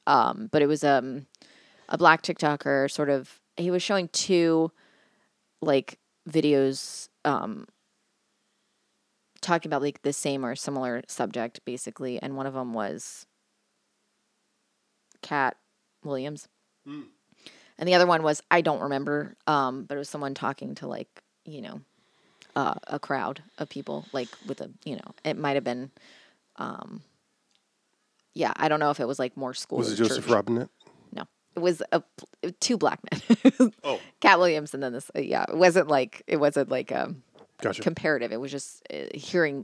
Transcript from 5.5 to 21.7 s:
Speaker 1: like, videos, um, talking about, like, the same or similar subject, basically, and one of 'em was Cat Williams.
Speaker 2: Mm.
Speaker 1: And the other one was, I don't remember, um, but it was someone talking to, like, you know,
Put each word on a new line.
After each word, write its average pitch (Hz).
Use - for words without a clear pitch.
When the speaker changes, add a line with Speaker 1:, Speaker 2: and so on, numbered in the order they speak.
Speaker 1:
like, 139
videos, 143
um, 110
talking 165
about, 143
like, 143
the 143
same 139
or 117
similar 127
subject, 117
basically, 123
and 139
one 135
of 135
'em 127
was 104
Cat 139
Williams. 143
Speaker 2:
Mm. 143
Speaker 1:
And 170
the 180
other 180
one 160
was, 151
I 175
don't 147
remember, 143
um, 135
but 143
it 143
was 139
someone 139
talking 135
to, 139
like, -
you 151
know, -